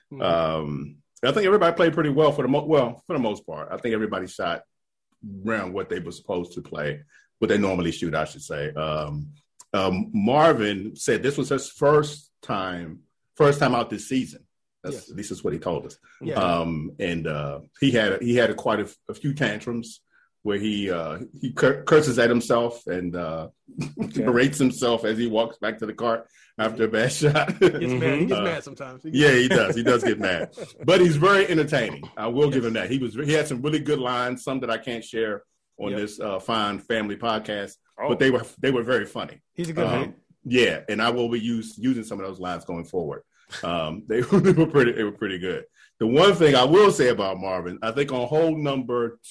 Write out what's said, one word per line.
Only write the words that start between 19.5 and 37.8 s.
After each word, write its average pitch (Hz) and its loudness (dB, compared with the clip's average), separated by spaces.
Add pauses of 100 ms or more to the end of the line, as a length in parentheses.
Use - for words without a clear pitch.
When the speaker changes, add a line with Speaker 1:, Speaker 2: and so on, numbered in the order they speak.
Speaker 2:
where 101 -2
he, 101 -2
uh, 82 -6 (220)
he 131 -6
cur-, 139 2
curses 143 4
at 117 6
himself 120 0
and, 87 -6
uh, 80 -6 (320)
<laughs> - -10
Speaker 3:
Okay. 135 -4
Speaker 2:
berates 127 2
himself 123 0
as 110 0
he 120 -2
walks 113 -2
back 107 -6
to 110 -6
the 110 -8
cart 113 -4 (320)
after 113 0
a 107 2
bad 110 2
<laughs> - -6
shot. 151 4
Speaker 1:
He 185 6
gets - 2
mad. - -4
He 127 -2
Speaker 3:
Mm-hmm. 135 0
Speaker 1:
gets - 0
Speaker 2:
Uh, - -2
Speaker 1:
mad - -2
sometimes. - -16
He 156 -10
Speaker 2:
yeah, 143 8
Speaker 1:
gets 123 6
Speaker 2:
he 127 4
does. 101 4
He 117 -2
does 117 4
get 110 0
mad, 92 -2 (160)
Speaker 1:
<laughs> - -14
Speaker 2:
but 180 6
he's 170 6
very 190 4
entertaining. 139 0 (120)
I 107 -6
will 135 2
give 131 0
Speaker 1:
Yes. 117 -2
Speaker 2:
him 113 -2
that. 98 -4
He 135 -2
was, 113 -6
he 147 -2
had 151 2
some 127 -6
really 151 0
good 147 -2
lines, 123 -2
some 135 -4
that 120 -4
I 113 0
can't 113 -8
share 110 -4 (360)
on 101 -6
Speaker 1:
Yep. 101 -4
Speaker 2:
this, 104 -8
uh, 98 -4
fine 104 -2
family 107 -4
podcast, 107 -4 (260)